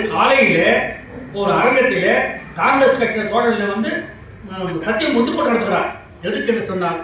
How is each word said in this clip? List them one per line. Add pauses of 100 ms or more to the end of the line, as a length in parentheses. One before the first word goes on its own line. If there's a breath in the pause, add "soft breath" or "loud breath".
காலையில (720)
ஒரு
அரங்கத்திலே (420)
காங்கிரஸ்
கட்சியில
தோழர்கள்
வந்து, (580)
ம்,
சத்தியமூர்த்தி
கூட்டம்
நடத்துகிறார். (320)
எதுக்கு
என்று
சொன்னால்,